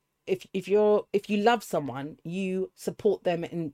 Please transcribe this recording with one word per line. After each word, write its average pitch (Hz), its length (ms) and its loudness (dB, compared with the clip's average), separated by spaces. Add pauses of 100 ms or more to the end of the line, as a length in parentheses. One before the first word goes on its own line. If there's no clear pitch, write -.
(280)
if, 185 260 -4
if 185 140 -4
you're, 208 440 4
if 202 180 0
you 208 80 0
love 220 260 4
someone, 143 600 -6
you 185 520 -4
support - 500 -2
them 170 180 0
in 165 300 -6